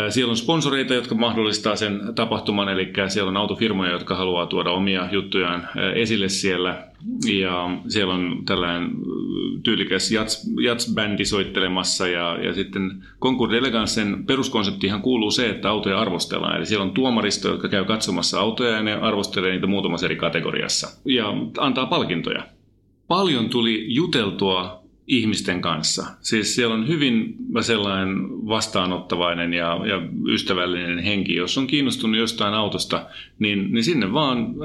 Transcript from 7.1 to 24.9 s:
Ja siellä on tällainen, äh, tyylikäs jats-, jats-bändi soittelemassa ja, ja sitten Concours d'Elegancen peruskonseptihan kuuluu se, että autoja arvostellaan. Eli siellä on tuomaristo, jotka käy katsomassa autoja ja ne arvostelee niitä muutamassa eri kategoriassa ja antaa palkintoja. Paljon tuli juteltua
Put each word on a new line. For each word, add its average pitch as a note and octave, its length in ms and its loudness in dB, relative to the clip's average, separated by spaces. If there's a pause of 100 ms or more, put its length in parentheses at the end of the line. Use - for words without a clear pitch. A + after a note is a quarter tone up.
Ja F2+ 300 0 (180)
siellä G2 260 2
on F2+ 320 -2
tällainen, F2 360 0
äh, F#2 800 -4
tyylikäs G2 500 0
jats-, G#2+ 340 -2 (160)
jats-bändi A2 640 0
soittelemassa F#2 840 0
ja, F2 340 0
ja F2+ 120 -2
sitten F#2+ 480 -4 (180)
Concours B2 320 2
d'Elegancen G#2+ 720 0
peruskonseptihan G#2+ 760 0
kuuluu A2 280 2
se, A#2 200 2
että G2 200 -2
autoja G2+ 300 2
arvostellaan. E2+ 560 -2
Eli E2 100 -2
siellä G2+ 180 0
on F#2 100 -2
tuomaristo, A2+ 540 2
jotka F#2 200 -2
käy F#2+ 160 2
katsomassa F#2 560 0
autoja A2+ 300 2
ja A2 120 0
ne G#2+ 120 0
arvostelee G2+ 580 0
niitä F#2 140 0
muutamassa F2+ 400 0
eri D#2+ 100 0
kategoriassa - 880 -2
ja B2 200 2 (340)
antaa C3 280 2
palkintoja. F#2 560 -2 (640)
Paljon E3 400 2
tuli A2+ 360 2 (100)
juteltua G2+ 840 0 (260)